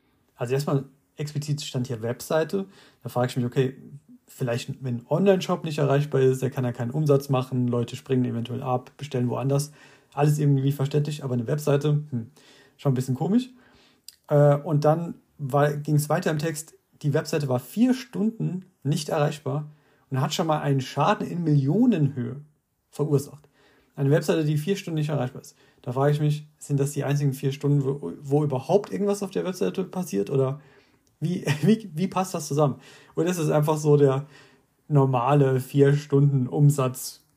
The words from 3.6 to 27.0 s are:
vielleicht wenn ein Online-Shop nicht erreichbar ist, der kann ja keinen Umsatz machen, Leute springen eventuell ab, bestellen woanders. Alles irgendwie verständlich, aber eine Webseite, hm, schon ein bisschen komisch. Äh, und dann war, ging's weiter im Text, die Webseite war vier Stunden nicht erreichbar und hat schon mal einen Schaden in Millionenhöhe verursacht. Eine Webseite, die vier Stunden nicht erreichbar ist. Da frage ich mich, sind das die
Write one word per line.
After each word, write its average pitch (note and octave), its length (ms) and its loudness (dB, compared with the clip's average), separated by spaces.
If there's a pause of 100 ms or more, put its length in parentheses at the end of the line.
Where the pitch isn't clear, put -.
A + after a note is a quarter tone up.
vielleicht B2 560 -6
wenn B2 140 -6
ein A#2 120 -12
Online-Shop F3+ 540 2
nicht D#3 140 -6
erreichbar C#3+ 440 0
ist, C3 200 2
der B2+ 80 -2
kann B2+ 140 -4
ja B2 80 -2
keinen A#2+ 200 -6
Umsatz C#3+ 380 2
machen, B2+ 380 0
Leute A#2+ 280 -2
springen B2+ 300 0
eventuell A#2 380 -6
ab, B2+ 340 -4
bestellen B2 320 -4
woanders. C3+ 420 -2 (420)
Alles D3 260 2
irgendwie C#3 320 2
verständlich, D3 520 -2
aber B2+ 100 -4
eine A#2+ 140 -2
Webseite, D3 640 0
hm, A2+ 220 -8 (460)
schon C#3 140 0
ein B2 40 2
bisschen B2+ 200 -2
komisch. G3+ 340 0 (800)
Äh, D3 300 6
und D3 280 0
dann E3 300 0 (220)
war, C#3+ 360 0
ging's D3 360 0
weiter E3+ 220 0
im D#3 80 -2
Text, D#3+ 360 -8 (260)
die C#3+ 120 -2
Webseite D#3 340 -2
war B2 120 0
vier B3 340 0
Stunden F#3 720 -4 (180)
nicht - 260 -2
erreichbar D3 640 -2 (380)
und C3 120 -2
hat D3 120 -2
schon E3+ 140 -2
mal D3+ 140 0
einen C#3 200 0
Schaden F3+ 460 0
in E3+ 160 -6
Millionenhöhe D3 960 2 (480)
verursacht. - 600 -4 (460)
Eine C#3 140 0
Webseite, D#3+ 340 2
die D3+ 140 0
vier G3 180 -2
Stunden E3 240 -6
nicht D3+ 100 -2
erreichbar B2+ 320 -4
ist. - 140 -20 (260)
Da B2+ 100 -8
frage C#3 220 2
ich D3 60 0
mich, D3+ 280 0 (100)
sind C#3 220 -2
das C#3+ 120 0
die B2+ 120 -4